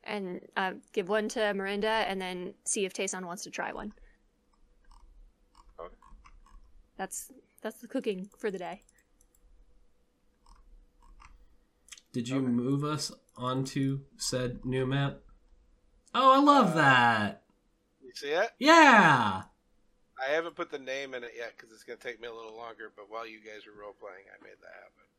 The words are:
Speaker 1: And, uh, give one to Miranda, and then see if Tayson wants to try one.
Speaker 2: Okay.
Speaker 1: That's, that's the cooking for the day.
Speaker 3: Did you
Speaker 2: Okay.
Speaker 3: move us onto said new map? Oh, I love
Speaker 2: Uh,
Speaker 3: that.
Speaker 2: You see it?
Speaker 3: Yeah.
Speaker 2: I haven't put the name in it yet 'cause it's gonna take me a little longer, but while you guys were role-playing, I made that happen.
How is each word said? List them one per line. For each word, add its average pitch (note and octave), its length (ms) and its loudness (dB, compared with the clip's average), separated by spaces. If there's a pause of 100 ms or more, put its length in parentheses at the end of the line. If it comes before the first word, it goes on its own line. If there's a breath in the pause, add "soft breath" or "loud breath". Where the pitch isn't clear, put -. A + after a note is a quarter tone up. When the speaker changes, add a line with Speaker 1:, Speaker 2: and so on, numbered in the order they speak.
Speaker 1:
And, G3 380 -8 (140)
uh, F#3+ 180 -2 (200)
give F3+ 160 -4
one G#3+ 200 0
to G#3+ 260 -2
Miranda, G3+ 320 -4
and G#3 340 -2
then F3+ 320 -8 (120)
see G3+ 200 -2
if F#3 80 -8
Tayson F#3+ 320 -6
wants F3 200 -10
to F3 40 -14
try - 240 -6
one. G#3 200 -10 (1900)
Speaker 2:
Okay. E2+ 160 -14 (1000)
Speaker 1:
That's, - 340 -12 (320)
that's A3 180 -10
the A#3+ 60 -18
cooking G3+ 500 -6
for G#3+ 140 -6
the F#3 80 -8
day. F3 240 -12 (3250)
Speaker 3:
Did A#2+ 160 -4
you C3+ 80 -2
Speaker 2:
Okay. C3 80 -2
Speaker 3:
move B2+ 380 0
us D3 280 -4 (240)
onto C3+ 680 -4 (160)
said B2 460 -6
new B2+ 220 -2
map? C#3 360 -2 (920)
Oh, C4 180 8
I C4+ 80 8
love C#4+ 300 8
Speaker 2:
Uh, D#3+ 60 0
Speaker 3:
that. A#2+ 680 4 (600)
Speaker 2:
You - 120 -20
see C#3+ 160 -10
it? F#3 300 0
Speaker 3:
Yeah. F#3 840 6 (720)
Speaker 2:
I C3 140 -6
haven't D3+ 240 -2
put E3+ 160 -8
the C#3+ 80 -10
name C3+ 340 -10
in B2 120 -10
it A2+ 100 -16
yet A2+ 220 -14
'cause A2+ 160 -20
it's A2 100 -20
gonna A#2+ 160 -14
take A#2 220 -12
me A#2+ 60 -12
a A#2 60 -14
little A2+ 220 -16
longer, A2 400 -16
but G2+ 140 -20
while A2+ 160 -12
you A2 160 -18
guys G#2+ 240 -18
were G#2+ 80 -20
role-playing, G2+ 560 -18
I G2+ 120 -20
made G2 200 -20
that F2 120 -20
happen. F#2+ 300 -20 (160)